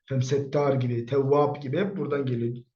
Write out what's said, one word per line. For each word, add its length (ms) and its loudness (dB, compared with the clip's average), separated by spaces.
efendim 180 -2
settar 500 0
gibi, 320 0
tevvab 560 2
gibi 160 -4
hep 200 -2
buradan 280 -2
geliyor. 300 -2